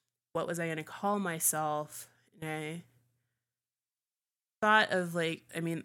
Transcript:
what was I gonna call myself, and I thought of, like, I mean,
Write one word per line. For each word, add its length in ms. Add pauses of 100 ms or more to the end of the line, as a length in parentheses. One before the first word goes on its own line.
(320)
what 160
was 120
I 100
gonna 140
call 360
myself, 880 (340)
and 80
I 340 (1800)
thought 300
of, 220
like, 300 (120)
I 40
mean, 260